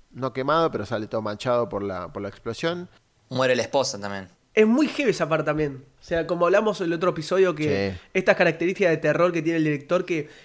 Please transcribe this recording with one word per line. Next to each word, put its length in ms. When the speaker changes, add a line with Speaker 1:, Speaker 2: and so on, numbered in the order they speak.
Speaker 1:
no 220
quemado, 400
pero 140
sale 200
todo 160
manchado 460
por 160
la, 280
por 80
la 100
explosión. 580
Speaker 2:
Muere 260
la 80
esposa 380
también. 280
Speaker 3:
Es 140
muy 220
heavy 240
esa 160
parte 160
también. 400
O 20
sea, 240
como 200
hablamos 340
en 80
el 60
otro 160
episodio, 440
que 380
Speaker 1:
Sí. 80
Speaker 3:
estas 200
características 560
de 60
terror 340
que 120
tiene 160
el 60
director, 400
que 240